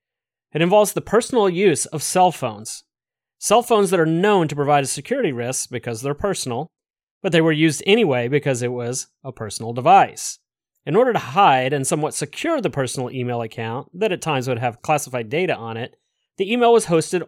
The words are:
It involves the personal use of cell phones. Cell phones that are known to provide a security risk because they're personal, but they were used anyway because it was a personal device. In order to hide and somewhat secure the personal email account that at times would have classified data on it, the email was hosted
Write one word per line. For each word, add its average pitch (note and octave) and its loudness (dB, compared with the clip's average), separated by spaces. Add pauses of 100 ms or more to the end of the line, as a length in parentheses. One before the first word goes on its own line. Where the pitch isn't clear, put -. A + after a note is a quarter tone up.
(520)
It D3+ -2
involves G3+ 4
the E3 -4
personal G#3+ 0
use F3 2
of D3 -8
cell F#3 2
phones. A2 -10 (540)
Cell A3+ 4
phones G#3 2
that F3+ 2
are D#3+ 4
known F3 2
to C#3+ 2
provide C#3+ 2
a B2+ -6
security A#3 -2
risk A#2+ -6
because A#2 -8
they're C#3 -2
personal, D3 -4 (540)
but F#3+ -2
they E3+ 4
were D#3+ 4
used D#3 0
anyway D#3+ 2
because C3+ 0
it B2 -4
was B2 -8 (160)
a C3 -12
personal A2+ -10
device. C3+ 2 (460)
In D3 -2
order B3 4
to F3 0
hide C3+ 2
and C3+ -2
somewhat D3+ -2
secure D4 -4
the E3+ -2
personal C3 -6
email A#2+ -6
account A2+ -8
that G#3 -2
at D#3 -6
times C3 -2
would B2 -2
have B2 -6
classified B2+ -4
data D#3+ -2
on A2+ -10
it, A#2 -10 (420)
the G3 -2
email A#3+ 4
was A3 4
hosted E3 0